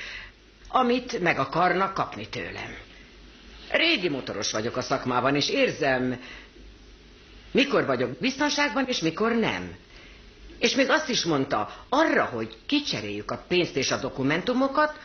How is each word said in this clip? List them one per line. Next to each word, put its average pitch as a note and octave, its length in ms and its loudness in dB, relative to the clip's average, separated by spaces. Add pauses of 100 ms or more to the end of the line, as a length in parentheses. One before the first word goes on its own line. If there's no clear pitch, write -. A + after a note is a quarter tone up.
(680)
amit B3 520 2
meg D#3+ 180 4
akarnak F3+ 560 2
kapni G#2+ 340 -4
tőlem. - 480 -10 (920)
Régi D4 380 2
motoros A#2 440 -4
vagyok A2+ 240 -2
a B2+ 60 -2
szakmában, B2+ 520 2
és C#3+ 160 2
érzem, C3 720 2 (1300)
mikor G#3 360 4
vagyok B2+ 320 0
biztonságban, C#4+ 680 0
és B3+ 140 -2
mikor E3+ 320 0
nem. G2+ 420 0 (840)
És A#3+ 160 2
még B3+ 160 2
azt D#4 180 2
is A3+ 160 0
mondta, C3+ 460 0 (180)
arra, C#4+ 360 4
hogy A2+ 320 -6 (100)
kicseréljük G#2+ 640 -2
a A#2+ 180 -6
pénzt F3 280 2
és C3 140 0
a A#2+ 80 2
dokumentumokat, B3 1080 0